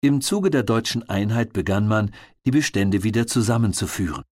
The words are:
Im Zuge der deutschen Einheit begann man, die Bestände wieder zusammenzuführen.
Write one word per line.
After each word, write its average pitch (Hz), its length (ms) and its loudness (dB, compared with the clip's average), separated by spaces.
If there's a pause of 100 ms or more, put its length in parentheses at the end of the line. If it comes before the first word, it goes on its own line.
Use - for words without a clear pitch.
Im 143 200 2
Zuge 196 280 0
der 139 140 2
deutschen 113 460 -2
Einheit 107 420 0
begann 98 360 0
man, 107 240 2 (340)
die 131 60 2
Bestände 101 520 0
wieder 113 240 0
zusammenzuführen. 107 960 -2 (100)